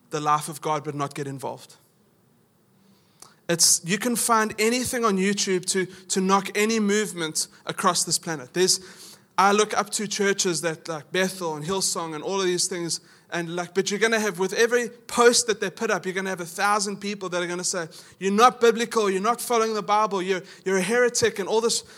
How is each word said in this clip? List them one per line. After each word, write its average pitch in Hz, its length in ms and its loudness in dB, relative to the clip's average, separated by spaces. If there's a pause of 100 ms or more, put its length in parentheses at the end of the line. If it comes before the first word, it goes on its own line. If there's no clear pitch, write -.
(100)
the 156 100 -4
life 151 280 0
of 151 120 -12
God 151 240 -2
but 147 100 -8
not 143 200 -6
get 147 120 -8
involved. 131 480 -10 (1700)
It's, - 360 2
you 190 140 0
can 240 160 -2
find 220 460 2
anything 233 440 0
on 196 140 2
YouTube 190 480 0
to, 185 200 0
to - 340 -6
knock 190 360 2
any 220 220 2
movement 196 720 0 (180)
across 175 380 0
this 170 120 -2
planet. 147 380 -6
There's, 185 240 2 (580)
I 196 140 6
look 208 260 2
up 196 140 0
to 208 160 -4
churches 196 540 0
that, 160 280 -4
like 156 220 -10
Bethel 185 460 -2
and 147 100 -8
Hillsong 180 480 -2
and 151 80 -8
all 190 180 -2
of 185 60 0
these 180 220 0
things, 170 320 -6 (320)
and, 170 240 -6
like, 175 180 -6
but 190 160 0
you're 202 80 -2
gonna 226 220 2
have, 202 180 -2
with 190 140 -2
every 233 360 2
post - 600 4
that 214 120 -2
they 196 80 -2
put 220 220 -4
up, 180 140 -2
you're 185 100 -6
gonna 190 160 -4
have 180 100 -6
a 180 60 -10
thousand 202 520 0
people 202 300 -8
that 175 140 -2
are 180 40 -4
gonna 180 180 -6
say, 170 240 -4 (300)
"You're 190 140 0
not 240 280 6
biblical, 233 480 4
you're 190 120 0
not 233 200 0
following 220 340 0
the 208 80 -4
Bible, 208 380 0
you're, 185 220 -2 (220)
you're 190 140 2
a 185 40 2
heretic," 233 560 2
and 185 100 -6
all 214 120 2
this 226 240 0 (140)